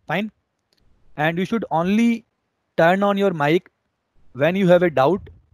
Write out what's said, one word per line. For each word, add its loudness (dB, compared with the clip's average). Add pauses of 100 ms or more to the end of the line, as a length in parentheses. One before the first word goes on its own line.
Fine. -6 (840)
And -2
you -4
should -4
only 0 (520)
turn 2
on 0
your 0
mic -2 (640)
when -2
you 0
have 6
a 2
doubt 0 (260)